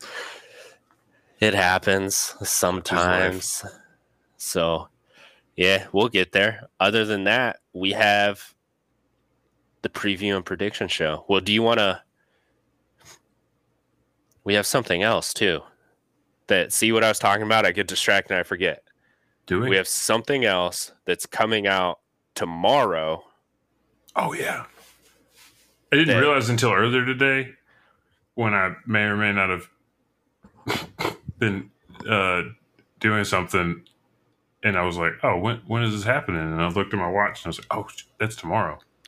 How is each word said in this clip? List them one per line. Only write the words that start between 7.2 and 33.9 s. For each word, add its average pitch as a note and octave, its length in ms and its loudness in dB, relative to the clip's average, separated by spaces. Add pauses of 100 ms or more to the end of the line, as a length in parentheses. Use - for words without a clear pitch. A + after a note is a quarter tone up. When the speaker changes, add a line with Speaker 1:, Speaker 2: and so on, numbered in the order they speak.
Speaker 1:
that, A#2 340 0 (140)
we F#2 200 -4
have G2+ 600 2 (1300)
the - 80 -4
preview G2+ 440 -2
and F#2 100 -4
prediction G2 440 -6
show. D#2 400 -4
Well, F#2+ 120 2
do F#2+ 120 -2
you A2 100 2
wanna, A2 400 2 (2500)
we G2+ 100 0
have G#2 120 2
something G2 360 0
else G#2 320 0
too. E2+ 260 0 (880)
That, F#2+ 240 2
see A2+ 200 2
what A2 120 4
I A2 40 6
was G#2+ 100 0
talking G#2 260 2
about? G#2+ 220 2
I F2+ 60 2
get G2 160 -2
distracted G2 460 0
and F2+ 60 0
I - 40 -2
forget. F2 380 -4 (640)
Speaker 2:
Do F2+ 140 0
we? B2 100 0
Speaker 1:
We G2 60 4
have F#2 120 0
something A#2 560 0
else F2+ 480 0 (120)
that's F2+ 220 -2
coming A2 400 0
out F#2 340 0 (340)
tomorrow. F2 880 0 (880)
Speaker 2:
Oh, - 180 -2
yeah. - 340 -8 (1300)
I C#3 40 4
didn't D#3 180 4
Speaker 1:
That F#2 60 4
Speaker 2:
realize C3+ 280 2
until A#2+ 240 2
earlier A#2+ 320 2
today C3 480 0 (840)
when A2 200 0
I F#2 200 2 (120)
may G#2+ 160 2
or G#2 140 0
may G#2 160 0
not F#2+ 180 0
have - 1700 -10 (100)
<coughs> - 120 -12
been, G2+ 320 -2 (380)
uh, F#2 340 2 (580)
doing G#2+ 240 2
something, F2+ 600 -2 (800)